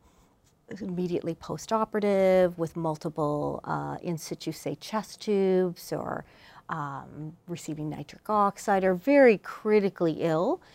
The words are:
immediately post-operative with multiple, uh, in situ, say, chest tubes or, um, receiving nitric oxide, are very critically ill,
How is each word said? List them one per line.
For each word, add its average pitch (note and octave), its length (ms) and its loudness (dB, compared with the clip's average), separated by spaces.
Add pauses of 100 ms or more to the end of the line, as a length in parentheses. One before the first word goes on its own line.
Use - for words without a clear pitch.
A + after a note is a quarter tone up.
(800)
immediately F3+ 520 -4
post-operative F#3+ 1300 2
with E3 160 -4
multiple, D3+ 880 -2
uh, C#3+ 400 -6
in E3+ 140 -4
situ, - 340 -10
say, C#3+ 240 -8
chest - 460 -10
tubes F#3 720 0
or, - 320 -6 (420)
um, C#3+ 680 -10 (120)
receiving D#3 420 -8
nitric - 400 -14
oxide, G3+ 540 2
are F#3+ 100 4
very B3 460 8
critically G3 800 2
ill, E3+ 420 0 (140)